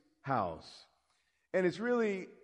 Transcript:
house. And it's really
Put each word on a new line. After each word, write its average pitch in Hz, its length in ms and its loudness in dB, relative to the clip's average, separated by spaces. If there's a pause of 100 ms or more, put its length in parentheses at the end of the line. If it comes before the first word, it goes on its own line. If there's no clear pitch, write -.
(220)
house. 95 640 -4 (680)
And 185 100 4
it's 165 140 0
really 220 480 0 (180)